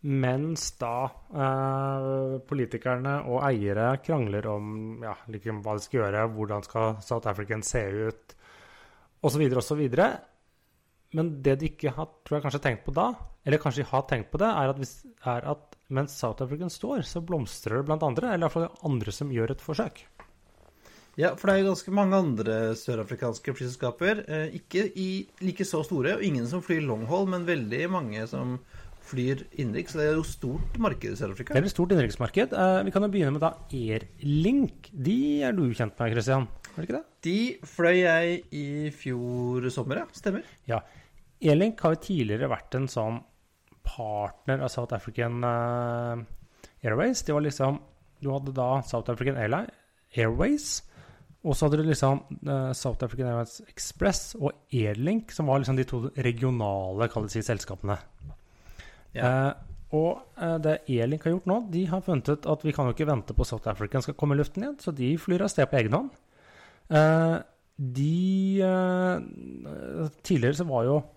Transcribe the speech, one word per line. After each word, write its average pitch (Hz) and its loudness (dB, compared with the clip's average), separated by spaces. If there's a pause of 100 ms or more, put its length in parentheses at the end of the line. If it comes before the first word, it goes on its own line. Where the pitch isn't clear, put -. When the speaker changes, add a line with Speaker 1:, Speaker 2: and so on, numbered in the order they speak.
Speaker 1:
mens 139 0
da, 123 -2 (260)
eh, 135 -2
politikerne 127 -2
og 127 0
eiere 110 2 (140)
krangler 107 0
om, 110 -6
ja, 107 -8 (120)
liksom 107 -6
hva 107 -2
de 101 -4
skal 127 0
gjøre, 104 2
hvordan 107 -4
skal 110 0
South 117 -4
African 104 -4
se 117 -2 (240)
ut, - -8 (880)
og 131 2
så 147 2
videre, 127 4
og 120 0
så 151 0
videre. 147 4 (1040)
Men 160 0
det 135 4
de 160 -2
ikke 143 -4
har, 156 -6 (160)
tror 147 -2
jeg 139 -6
kanskje 143 -2
tenkt - 0
på 143 -4
da, 196 2 (340)
eller 143 4
kanskje 143 0
de - -10
har - 2
tenkt - -4
på 190 -4
det, 202 4
er 143 2
at 139 -2
hvis, - -8 (280)
er 120 -2
at - -6 (120)
mens 139 -2
South 117 -4
African 151 -4
står, 220 -4
så - -6
blomstrer 135 -2
det 139 -2
blant 156 0
andre, 170 0
eller 170 2
i - 4
hvert - -2
fall 165 -2
andre 113 0
som 147 -6
gjør 120 0
et - -12
forsøk. 165 -4 (1160)
Speaker 2:
Ja, 165 2
for - -2
det 196 6
er 196 6
jo 196 4
ganske 185 -2
mange 196 4
andre 113 2 (200)
sørafrikanske 117 -4
flyselskaper, 127 -2
eh, 156 -4
ikke 175 -2 (160)
i, 190 -2 (340)
like 185 -2
så 165 -2
store, 165 0
og - -4
ingen 135 0
som 170 -2
flyr 160 0
long 113 -2
haul, 180 2
men 180 -2
veldig 139 0
mange 113 -4
som 127 -4 (420)
flyr 131 -2 (100)
innenriks, 139 -4
så 160 -2
det 151 4
er 156 4
jo 160 -2
stort - -4
marked 190 0
i 101 -6
Sør-Afrika. 110 -6
Speaker 1:
Det 135 6
er 196 2
et - -6
stort 175 2
innenriksmarked. 135 2
Eh, 185 4
vi 196 -2
kan 202 4
jo - 2
begynne 175 2
med 151 0
da 165 2 (180)
Airlink. 147 0
De 175 0 (280)
er 254 2
du 180 2
kjent 110 -2
med, 117 0
Christian, 123 2 (260)
er - -10
det 175 -8
ikke 269 -2
det? 320 -8 (180)
Speaker 2:
De 180 0 (240)
fløy 170 4
jeg 170 6
i 143 -6 (240)
fjor 123 -2
sommer, 131 -4
ja. 320 -10
Stemmer. 208 -2 (240)
Speaker 1:
Ja. 113 -2 (580)
Airlink 180 4
har 165 4
jo 165 -10
tidligere 127 0
vært - -6
en 131 -2
sånn 113 -2 (640)
partner 110 -4
av - -2
South 120 -6
African, 117 -4
eh, 120 -2 (580)
Airways. 143 2
Det 156 -2
var 147 2
liksom, 139 0 (420)
du 135 -2
hadde 135 -2
da 131 2
South 117 -4
African 131 0
Airline, 127 0 (440)
Airways, 185 2 (600)
og 147 2
så 151 4
hadde 151 4
du 156 2
liksom, 139 4 (180)
eh, 135 -2
South 123 -2
African 123 -2
Airways 117 -2
Express - -2
og 156 0 (220)
Airlink, 123 0
som 156 -2
var 139 4
liksom 131 2
de 131 4
to 123 -4 (140)
regionale, 113 0
kall 107 -4
det - -4
si, 110 -2
selskapene. 101 -4 (1120)
Speaker 2:
Ja. 117 -4
Speaker 1:
Eh, 131 2 (400)
og, 160 2 (180)
eh, 165 -2
det 156 2
Airlink 127 2
har 165 2
gjort 180 -2
nå, 196 2 (100)
de 175 2
har 180 0
funnet 160 0
ut 147 0
at 156 0
vi 151 0
kan 143 2
jo 120 2
ikke 151 0
vente 123 0
på 117 4
South - -6
African 107 -2
skal 147 -6
komme 147 2
i 143 4
luften 196 -4
igjen, 285 -6
så 170 -4
de 135 0
flyr 180 0
av 208 2
sted 143 2
på 139 2
egen 110 2
hånd. 247 0 (800)
Eh, 160 6 (400)
de, 180 2
eh, 160 -2 (140)
tidligere 143 4
så 175 -2
var 127 2
jo 139 4 (180)